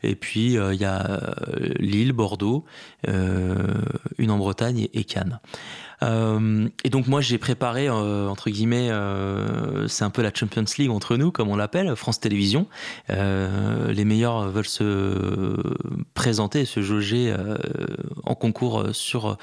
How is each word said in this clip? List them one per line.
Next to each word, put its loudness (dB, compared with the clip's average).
et 0
puis, 0
euh, 2
il 0
y 2
a, 0
euh, -4
Lille, 2
Bordeaux, 0
euh, 2
une 2
en 4
Bretagne 0
et, -2
et 0
Cannes. -4
Euh, 2
et 0
donc 2
moi 4
j'ai 2
préparé, 0
euh, 0
entre -4
guillemets, 2
euh, 0
c'est 0
un 2
peu 0
la 2
Champions -2
League 4
entre 0
nous, 4
comme 0
on 0
l'appelle, 0
France -2
Télévisions. 2
Euh, 0
les 2
meilleurs 2
veulent 0
se 0
présenter 0
et 0
se -2
jauger, 0
euh, -4
en -2
concours, 0
euh, 0
sur, -4